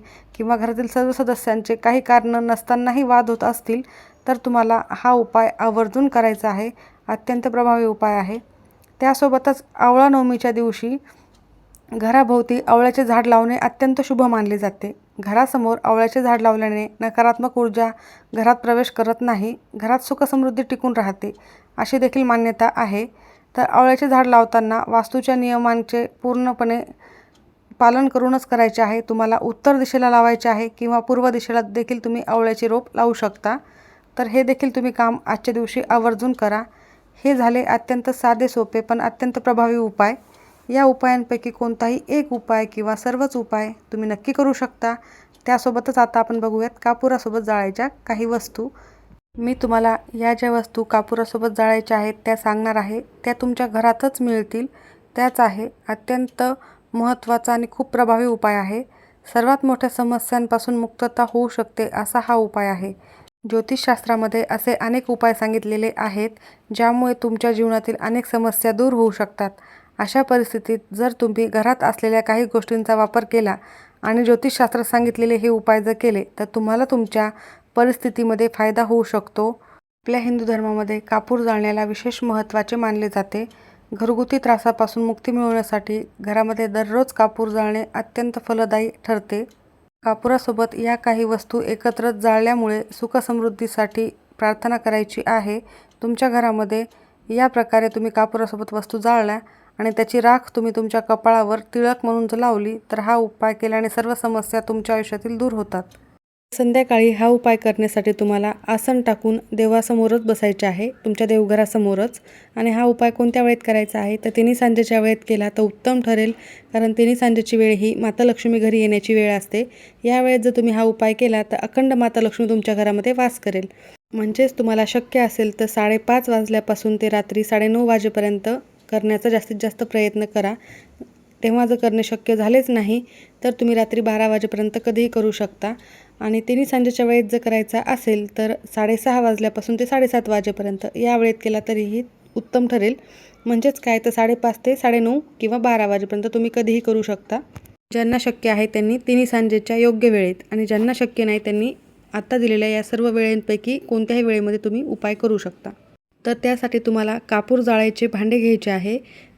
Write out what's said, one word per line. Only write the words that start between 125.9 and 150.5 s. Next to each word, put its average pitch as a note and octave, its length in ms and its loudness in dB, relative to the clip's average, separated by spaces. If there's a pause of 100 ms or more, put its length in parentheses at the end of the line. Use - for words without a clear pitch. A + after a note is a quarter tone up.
वाजल्यापासून G#3+ 680 0
ते G#3+ 120 -2
रात्री G#3 360 -2
साडेनऊ A3 420 2
वाजेपर्यंत G#3 640 0 (420)
करण्याचा G#3+ 380 0
जास्तीत A3 320 0
जास्त A3 220 -4
प्रयत्न G#3+ 420 0 (100)
करा. G#3 200 0 (880)
तेव्हा A#3 240 2
जर A#3 80 2
करणे A3+ 280 0
शक्य A3 340 -2
झालेच A#3 320 4
नाही, A#3 360 0 (400)
तर B3 60 0
तुम्ही A#3 240 0
रात्री A3 260 0
बारा A3 280 0
वाजेपर्यंत G#3+ 580 -2
कधीही A#3 220 2
करू A3 220 0
शकता. G3+ 420 -6 (480)
आणि A3 200 -2
तिन्ही B3 260 0
सांजेच्या B3 400 0
वेळेत A#3+ 260 4
जर A#3+ 60 0
करायचा A3+ 480 -2
असेल, A3 520 -2
तर A3 140 -2 (220)
साडेसहा A3+ 460 0
वाजल्यापासून A3 560 -2
ते A#3+ 100 -2
साडेसात B3 420 0
वाजेपर्यंत G3+ 580 -4 (100)
या A#3+ 200 0
वेळेत A3+ 260 2
केला G#3+ 160 -2 (100)
तरीही G#3+ 340 -4 (340)
उत्तम B3 300 0
ठरेल. A#3+ 280 0 (520)
म्हणजेच A#3+ 340 0
काय, A3+ 180 0
तर A#3 120 -2
साडेपाच A3+ 560 0
ते C4 100 2
साडेनऊ A#3 440 2 (200)
किंवा A3+ 180 -2
बारा A3+ 280 2
वाजेपर्यंत G3+ 480 -2
तुम्ही A#3 200 0
कधीही A#3 260 0
करू A3 220 0
शकता. G#3 380 -6 (520)
ज्यांना A#3 280 0
शक्य A#3 300 -2
आहे G#3+ 160 2
त्यांनी A3 320 0
तिन्ही B3 280 2
सांजेच्या A3+ 500 0
योग्य A#3 320 4
वेळेत, F#3+ 260 2 (180)